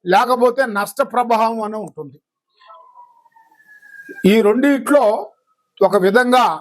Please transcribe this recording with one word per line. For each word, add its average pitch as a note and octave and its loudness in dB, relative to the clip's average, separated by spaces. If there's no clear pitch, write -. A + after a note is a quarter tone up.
లేకపోతే B3 2
నష్ట G3+ -6
ప్రభావం A3+ 0
అన్న G#3+ -10
ఉంటుంది. D3 -18
ఈ G#3+ 4
రెండిట్లో C4 2
ఒక F3+ 0
విధంగా B3 2